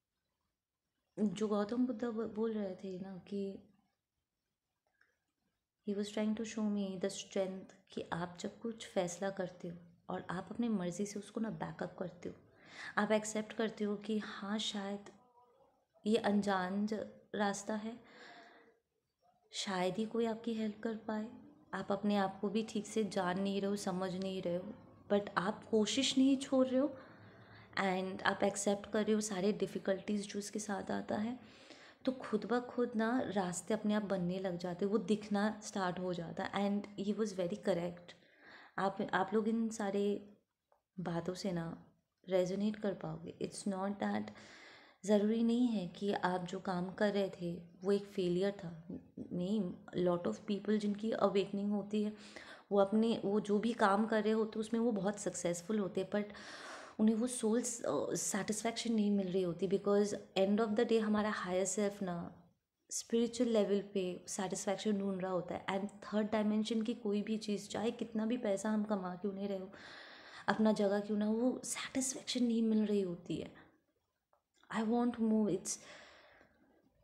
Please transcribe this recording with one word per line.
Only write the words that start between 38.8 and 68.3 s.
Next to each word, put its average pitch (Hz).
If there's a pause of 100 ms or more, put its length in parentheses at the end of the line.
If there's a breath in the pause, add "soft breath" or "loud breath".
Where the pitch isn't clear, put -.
आप 185
लोग 214
इन 226
सारे 202 (640)
बातों 170
से 185
ना 170 (440)
resonate 190
कर 196
पाओगे। 160
It's 196
not 196
that, 208 (760 loud breath)
ज़रूरी 214
नहीं 233
है 202
कि 202
आप 180
जो 190
काम 180
कर 208
रहे 196 (120)
थे 175 (220)
वो 190
एक 202
failure 185
था, 170 (440)
नहीं, 180 (320)
lot 175
of 214
people 208
जिनकी 208
awakening 202
होती 208
है 214 (580 loud breath)
वो 202
अपने, 214
वो 202
जो 208
भी 226
काम 208
कर 214
रहे 220
होते 220
उसमें 220
वो 233
बहुत 202
successful 175
होते 190
हैं, 185
but 208 (760 loud breath)
उन्हें 220
वो 233
soul 226
स-, -
अ, -
satisfaction 226
नहीं 208
मिल 196
रही 185
होती, 175
because 202 (240)
end 196
of 226
the 226
day 226
हमारा 214
higher 185
self 202
ना 175 (480)
spiritual 233
level 202 (120)
पे 180
satisfaction 196
ढूंढ 196
रहा 185
होता 175
है। -
And 196
third 214
dimension 214
की 226
कोई 208
भी 220
चीज़, 208
चाहे 214
कितना 220
भी 240